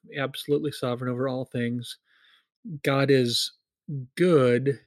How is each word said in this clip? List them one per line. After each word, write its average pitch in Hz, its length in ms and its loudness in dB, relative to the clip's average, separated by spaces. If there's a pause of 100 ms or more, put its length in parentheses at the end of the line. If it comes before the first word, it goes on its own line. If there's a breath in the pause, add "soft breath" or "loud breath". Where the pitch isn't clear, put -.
(180)
absolutely 143 560 -4
sovereign 127 380 -4
over 127 180 -2
all 127 160 -6
things. 120 520 -6 (840 soft breath)
God 139 280 2
is 123 420 2 (640)
good 135 680 4